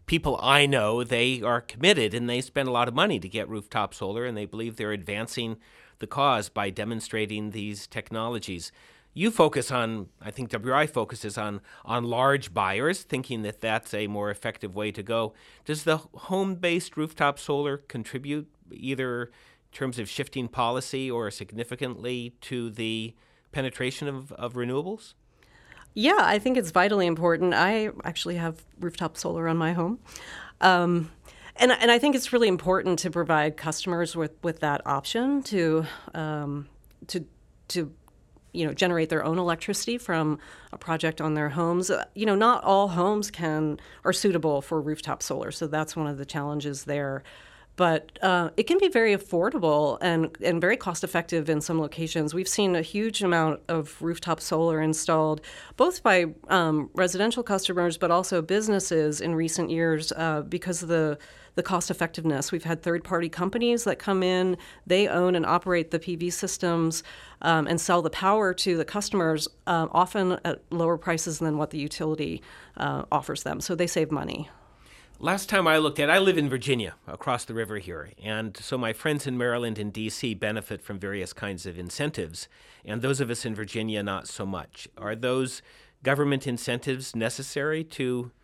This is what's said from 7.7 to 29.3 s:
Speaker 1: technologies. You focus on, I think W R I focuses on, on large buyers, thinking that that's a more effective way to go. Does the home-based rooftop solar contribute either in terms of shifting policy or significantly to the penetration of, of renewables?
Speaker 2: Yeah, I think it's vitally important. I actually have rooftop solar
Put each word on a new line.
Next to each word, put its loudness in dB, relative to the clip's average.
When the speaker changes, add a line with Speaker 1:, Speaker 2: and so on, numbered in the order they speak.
Speaker 1:
technologies. -8
You 2
focus 4
on, -2
I -12
think -8
W -4
R 4
I 2
focuses -6
on, -6
on -2
large 2
buyers, 0
thinking -6
that -8
that's -2
a -2
more -4
effective -8
way -4
to -12
go. -2
Does -6
the 4
home-based 2
rooftop 2
solar 0
contribute -6
either -4
in -10
terms -4
of -6
shifting -6
policy -2
or -4
significantly -8
to -6
the -6
penetration -6
of, -10
of -8
renewables? -6
Speaker 2:
Yeah, 4
I 4
think 2
it's -2
vitally 4
important. 2
I 2
actually -4
have -4
rooftop -6
solar -2